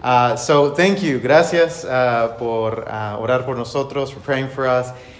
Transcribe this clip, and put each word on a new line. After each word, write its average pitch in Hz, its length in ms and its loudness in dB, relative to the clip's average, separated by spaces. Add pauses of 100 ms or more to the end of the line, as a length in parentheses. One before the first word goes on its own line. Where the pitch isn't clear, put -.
Uh, 123 320 2
so 143 400 2
thank 190 260 2
you. 139 200 -2
Gracias, 165 640 2
uh, 120 540 0
por, 113 500 -4
uh, 107 320 -6
orar 127 240 0
por 131 100 -6
nosotros, 135 560 -4
for - 80 -16
praying 135 300 -4
for 135 180 -4
us, 127 240 0 (300)